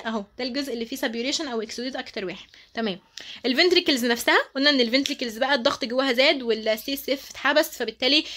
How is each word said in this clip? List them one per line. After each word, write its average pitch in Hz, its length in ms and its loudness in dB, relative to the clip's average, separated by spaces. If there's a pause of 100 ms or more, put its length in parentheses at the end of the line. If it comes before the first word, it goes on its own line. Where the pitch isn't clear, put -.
اهو، 220 180 -4 (140)
ده 254 60 -4
الجزء 269 280 -4
اللي 233 120 -4
فيه 262 120 -8
سبيوريشن 262 520 -4
او 226 140 -4
اكسوديت 247 340 -8
اكتر 226 280 -8
واحد. 180 220 -10 (280)
تمام. 214 240 -4 (480)
الفنتريكلز 320 580 4
نفسها 247 340 4 (160)
قلنا 277 160 4
ان 269 100 4
الفنتريكلز 240 580 0
بقى 262 160 2
الضغط 277 300 0
جواها 254 280 0
زاد 262 300 4
والسي 220 520 -2
اس 269 140 -8
اف 277 220 -2
اتحبس، 302 380 2
فبالتالي، 254 560 0 (120)